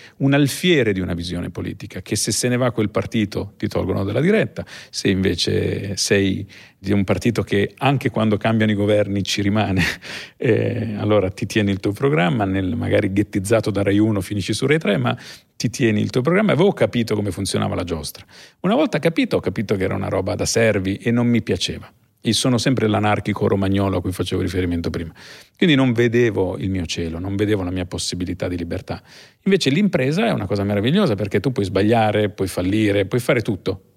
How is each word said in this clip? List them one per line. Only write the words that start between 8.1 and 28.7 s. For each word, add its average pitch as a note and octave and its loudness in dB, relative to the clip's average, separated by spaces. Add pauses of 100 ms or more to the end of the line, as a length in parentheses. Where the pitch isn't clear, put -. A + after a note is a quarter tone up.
cambiano A2 2
i - 2
governi G2+ 2
ci - -2
rimane, G2+ 2 (260)
<laughs> - -14
eh, A2 0
allora G#2 2
ti - -6
tieni G#2 0
il G2 0
tuo G#2 0
programma, C#3 0
nel, F#2+ -2
magari G2 0
ghettizzato G#2 0
da G2+ -2
Rai G2+ 2
uno G#2+ 2
finisci G#2 -4
su - -2
Rai D3+ 2
tre, G3+ 0
ma A#2+ 0 (400)
ti B2 -4
tieni G#2+ 2
il G#2 -2
tuo B2+ 0
programma. E3+ 2
Avevo F#3+ 4
capito A2 0
come G#2 -2
funzionava G2 -2
la F2+ -4
giostra. E2 -8 (360)
Una F#3+ 2
volta C#4 2
capito, E3 0
ho - 0
capito F#2+ -2
che F#2+ -2
era G2 -2
una G2 -4
roba F#2+ -2
da F#2+ -4
servi G2+ 2
e A#2 -2
non A#2+ 2
mi A#2+ 2
piaceva. - -4 (300)
E A#2 2
sono B2 2
sempre A2+ 0
l'anarchico G#2 0
romagnolo G2 2
a F2 -2
cui F#2 -4
facevo F#2+ -4
riferimento F2 -2
prima. E2+ -6 (460)
Quindi E3+ 4
non C3 4
vedevo A2+ 2
il F#2+ -2
mio F#2 -2
cielo, D#2+ -6
non G2 -4
vedevo G2+ 0
la F2+ -4
mia F2+ -2
possibilità F2+ -6
di F2+ -4
libertà. F2 -8 (440)